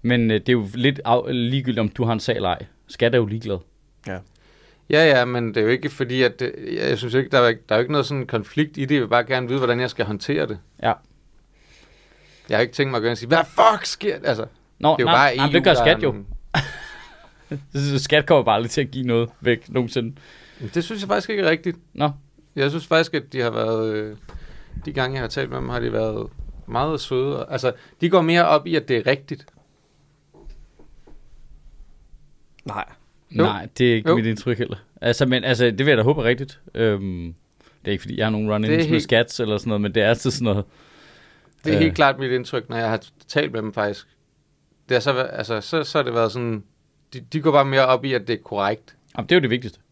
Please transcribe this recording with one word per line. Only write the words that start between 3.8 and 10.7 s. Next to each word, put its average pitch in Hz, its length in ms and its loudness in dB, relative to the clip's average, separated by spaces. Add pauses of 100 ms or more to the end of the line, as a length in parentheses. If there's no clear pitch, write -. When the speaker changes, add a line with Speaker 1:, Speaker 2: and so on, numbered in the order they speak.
Speaker 2:
Ja. 95 100 -8 (720)
Speaker 3:
Ja, 151 160 6 (140)
ja, 123 60 2
men 123 220 -2
det 110 100 -4
er 117 40 2
jo 107 60 4
ikke 131 220 0
fordi, 127 320 -2
at 123 180 2
det, 127 120 -4 (200)
jeg, 62 180 -4
jeg 104 80 0
synes 113 160 -6
ikke, 131 160 2
der 139 100 4
er, 120 140 4 (160)
der 107 60 2
er 110 40 4
jo - 0 -
ikke 123 120 -2
noget 147 140 0
sådan 135 220 -6
konflikt 147 500 -4
i 139 80 -4
det. 143 100 0
Jeg 139 60 2
vil 113 60 -2
bare 120 180 2
gerne 127 220 -4
vide, 131 120 -2
hvordan 120 200 0
jeg 127 100 -2
skal 117 160 -4
håndtere 107 420 -4
det. 104 120 -10 (240)